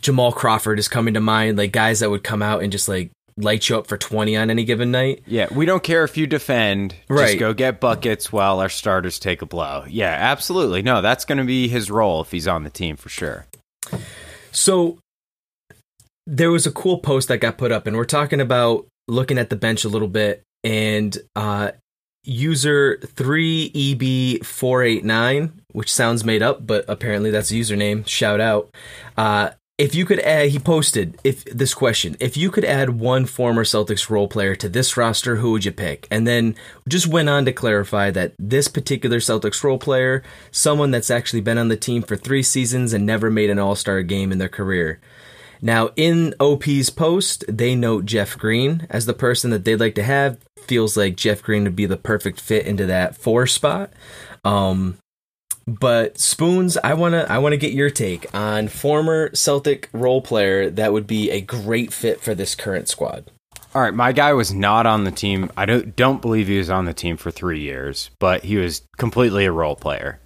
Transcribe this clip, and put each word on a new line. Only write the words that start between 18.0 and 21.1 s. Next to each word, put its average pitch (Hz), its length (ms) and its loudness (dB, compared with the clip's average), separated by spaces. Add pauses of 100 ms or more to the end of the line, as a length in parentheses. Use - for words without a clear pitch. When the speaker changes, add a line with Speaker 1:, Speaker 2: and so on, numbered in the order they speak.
Speaker 1:
talking 147 360 0
about 120 460 2 (200)
looking 127 320 0
at 120 120 -2
the 120 60 -4
bench 113 280 -2
a 113 40 -2
little 107 200 -2
bit, 104 340 0 (220)
and, 107 520 0 (200)